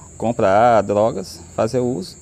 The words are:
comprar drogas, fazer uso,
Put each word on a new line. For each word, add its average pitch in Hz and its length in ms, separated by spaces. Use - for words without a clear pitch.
comprar 110 640
drogas, 104 600
fazer 123 240
uso, 127 420